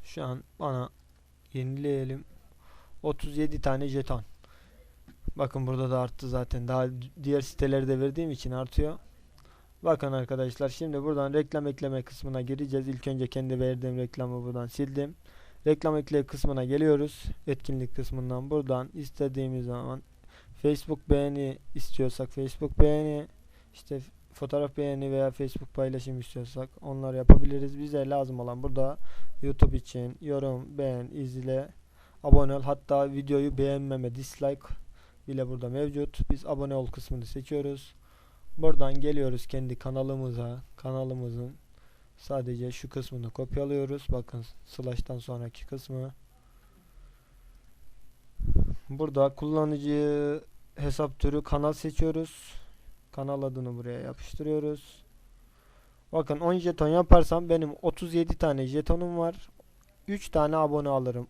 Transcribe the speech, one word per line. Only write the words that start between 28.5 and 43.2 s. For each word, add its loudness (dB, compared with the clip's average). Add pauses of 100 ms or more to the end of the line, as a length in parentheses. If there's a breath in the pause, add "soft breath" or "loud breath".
burada 0 (460 loud breath)
YouTube 10
için -8
yorum, -6
beğen, -4
izle, -6 (560 soft breath)
abone 10
ol. -4
Hatta -2
videoyu -2
beğenmeme, -4
dislike -6 (640 soft breath)
bile -6
burada -8
mevcut. -4
Biz 0
abone -4
ol -4
kısmını -8
seçiyoruz. -8 (640 soft breath)
Buradan 10
geliyoruz 4
kendi -6
kanalımıza. -6 (140)
Kanalımızın -8 (600 soft breath)
sadece -6
şu -12
kısmını -8